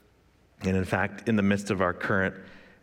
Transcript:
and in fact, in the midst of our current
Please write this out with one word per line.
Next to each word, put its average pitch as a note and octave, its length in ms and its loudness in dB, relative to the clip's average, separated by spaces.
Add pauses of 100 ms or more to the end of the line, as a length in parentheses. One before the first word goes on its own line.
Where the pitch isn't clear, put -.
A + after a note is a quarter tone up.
(600)
and F#2+ 160 2
in F#2 80 0
fact, G2+ 420 -2
in A2+ 80 2
the G2+ 80 4
midst G2+ 280 2
of F#2+ 100 0
our F2+ 120 2
current F#2+ 420 0 (480)